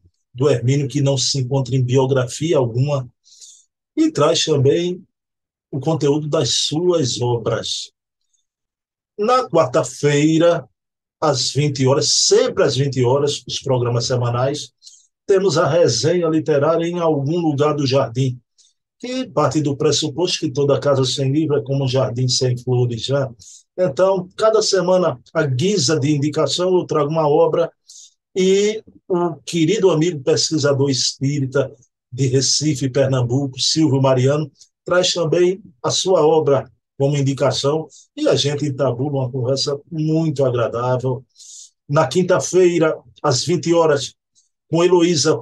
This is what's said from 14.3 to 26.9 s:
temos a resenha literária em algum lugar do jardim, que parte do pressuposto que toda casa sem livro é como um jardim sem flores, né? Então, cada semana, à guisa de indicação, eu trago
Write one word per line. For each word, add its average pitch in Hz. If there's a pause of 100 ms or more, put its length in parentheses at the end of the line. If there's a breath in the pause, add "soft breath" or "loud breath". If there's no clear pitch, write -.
temos 190
a 170
resenha 165
literária 160
em 175
algum 156
lugar 147
do 147
jardim, 127 (580 soft breath)
que 254
parte 147
do 139
pressuposto 156
que 151
toda 135
casa 135
sem 135
livro 147
é 143
como 135
um 127
jardim 123
sem 127
flores, 123
né? 131 (500 loud breath)
Então, 185
cada 220
semana, 180 (140)
à 160
guisa 151
de 147
indicação, 156
eu 170
trago 151